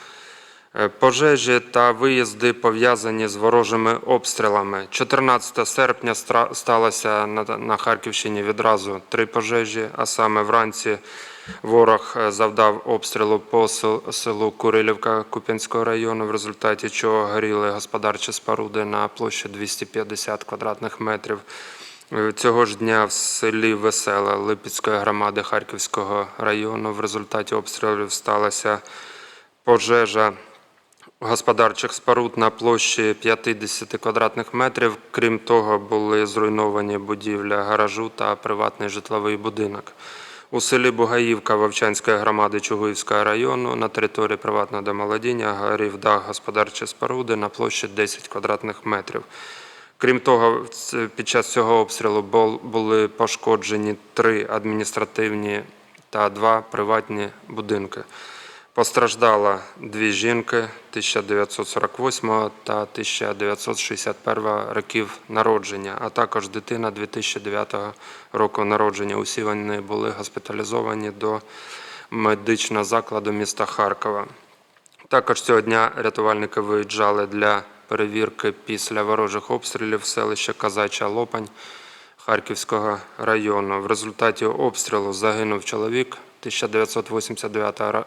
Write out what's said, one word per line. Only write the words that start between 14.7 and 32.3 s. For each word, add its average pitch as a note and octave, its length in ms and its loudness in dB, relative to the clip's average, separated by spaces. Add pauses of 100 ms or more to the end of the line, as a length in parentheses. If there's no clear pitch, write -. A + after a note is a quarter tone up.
Куп'янського A2+ 640 -4
району, A2+ 420 -2
в G#2+ 40 -4
результаті G#2+ 600 -2
чого A2 360 2
горіли G#2 440 0
господарчі G#2 640 -4
споруди G#2+ 520 -2
на G#2 240 -2
площі - 400 -6
двісті G2+ 380 -8
п'ятдесят G#2+ 580 -6
квадратних G#2+ 560 -8
метрів. G#2+ 380 -4 (720)
Е, G#2+ 200 0
цього A#2 340 4
ж G#2 120 -6
дня A2 260 4
в G#2 80 -4
селі A2 640 0
Веселе G2+ 600 0
Липецької G2+ 640 -2
громади G#2 440 0
Харківського G2+ 840 -4 (120)
району A2 540 -2
в G#2 80 -6
результаті G#2 540 -4
обстрілів G#2 580 -2
сталася G#2 640 0 (880)
пожежа A2 680 4 (880)
господарчих A2+ 720 2
споруд A#2+ 460 2